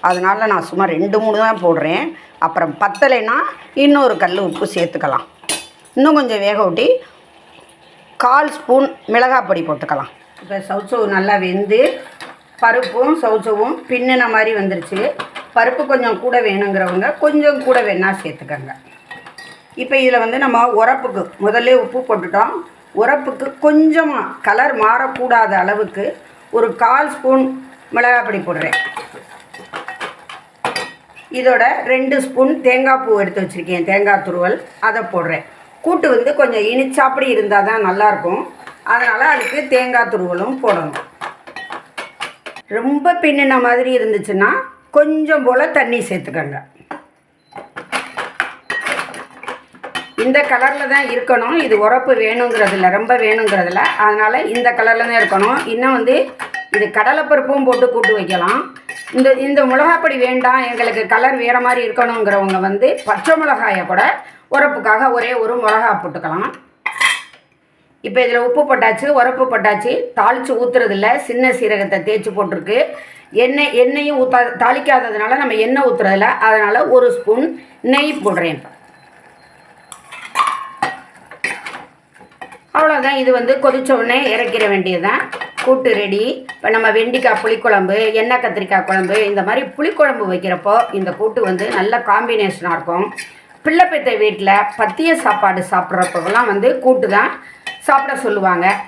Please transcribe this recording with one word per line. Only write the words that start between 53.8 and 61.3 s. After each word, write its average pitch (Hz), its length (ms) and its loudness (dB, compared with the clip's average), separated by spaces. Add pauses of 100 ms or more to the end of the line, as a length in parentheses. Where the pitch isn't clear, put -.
இந்த 240 300 0
கலர்ல 226 260 2
தான் 233 240 0
இருக்கணும். 202 460 0
இன்னும் 247 260 0
வந்து 254 380 2 (440)
இது 214 100 2
கடலைப்பருப்பும் 269 800 0
போட்டு 247 240 4
கூட்டு 220 240 2
வைக்கலாம். 190 600 -2 (360)
இந்த, 262 220 4
இந்த 277 320 2
மிளகாப்பொடி 294 520 2
வேண்டாம், 254 460 2
எங்களுக்கு 226 420 -2
கலர் 240 300 2